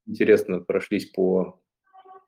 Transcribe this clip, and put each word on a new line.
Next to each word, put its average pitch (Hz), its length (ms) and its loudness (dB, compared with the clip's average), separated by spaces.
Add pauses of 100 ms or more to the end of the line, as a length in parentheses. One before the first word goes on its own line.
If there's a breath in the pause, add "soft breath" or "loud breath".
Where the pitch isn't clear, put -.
интересно 104 540 2
прошлись - 500 -4
по 92 500 -2 (680)